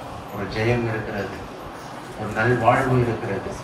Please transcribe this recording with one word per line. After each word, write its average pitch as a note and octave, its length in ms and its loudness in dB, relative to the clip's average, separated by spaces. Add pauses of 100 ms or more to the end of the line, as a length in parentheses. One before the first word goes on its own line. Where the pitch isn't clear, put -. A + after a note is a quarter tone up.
(340)
ஒரு G2 120 -4
ஜெயம் A#2 420 2
இருக்கிறது, G#2 480 -4 (840)
ஒரு G#2 140 -4
நல்வாழ்வு B2 680 6
இருக்கிறது. G#2 500 0 (140)